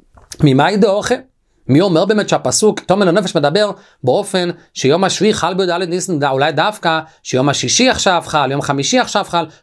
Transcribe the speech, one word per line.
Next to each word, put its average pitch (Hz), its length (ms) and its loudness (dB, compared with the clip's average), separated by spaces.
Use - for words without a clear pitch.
ממאי 151 340 4
דאוכה? 202 380 2
מי 135 120 4
אומר 185 240 2
באמת 208 240 0
שהפסוק, 127 520 0
טמא 196 240 0
לנפש, 175 320 0
מדבר 170 340 0
באופן 180 460 -2
שיום 160 300 0
השביעי 208 300 0
חל 180 200 -2
בי"ד 185 160 -2
ניסן, 175 480 -4
ד-, 143 60 -2
אולי 139 280 0
דווקא 165 480 -2
שיום 131 260 0
השישי 139 400 0
עכשיו 180 380 0
חל, 143 240 0
יום 143 120 -4
חמישי 139 360 -2
עכשיו 214 300 -2
חל, 170 180 -2